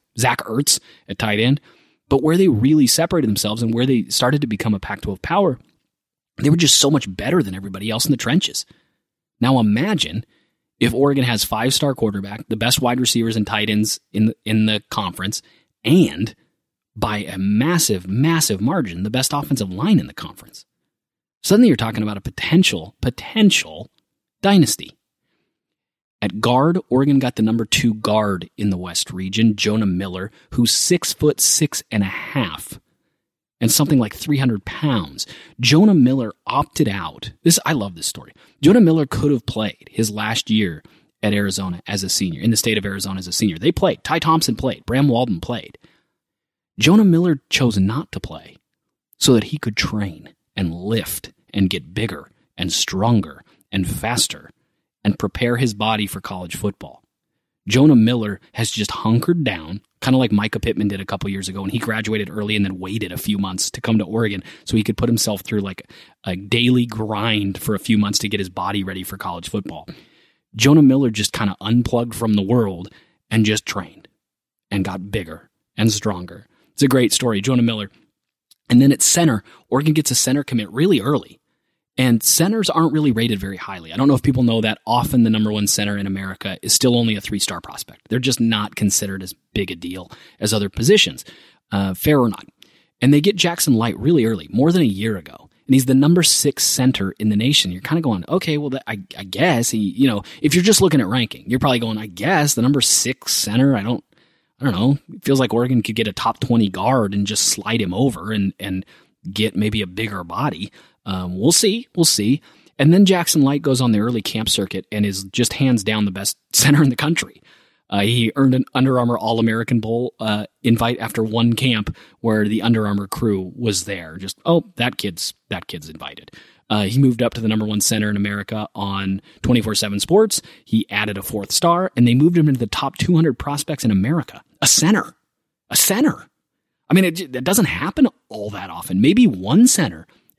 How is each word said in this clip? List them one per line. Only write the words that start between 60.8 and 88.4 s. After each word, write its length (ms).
did 140
a 40
couple 240
years 200
ago 120
when 80
he 100
graduated 500
early 260
and 80
then 160
waited 320
a 60
few 200
months 340
to 100
come 160
to 80
Oregon 380
so 140
he 60
could 140
put 120
himself 320
through, 180
like, 300
a 120
daily 500
grind 760
for 140
a 40
few 180
months 220
to 100
get 100
his 100
body 340
ready 200
for 140
college 320
football. 380
Jonah 260
Miller 280
just 240
kinda 260
unplugged 560
from 200
the 60
world 480
and 160
just 200
trained 420
and 140
got 260
bigger 380
and 160
stronger. 560
It's 100
a 40
great 240
story, 300
Jonah 200
Miller. 300
And 120
then 100
at 100
center, 420
Oregon 240
gets 180
a 40
center 280
commit 280
really 300
early. 380
And 220
centers 480
aren't 240
really 180
rated 280
very 180
highly. 340
I 60
don't 100
know 60
if 80
people 220
know 180
that. 240
Often 380
the 80
number 200
one 140
center 320
in 80
America 560
is 100
still 240
only 200
a 60
three-star 380
prospect. 500
They're 100
just 200
not 360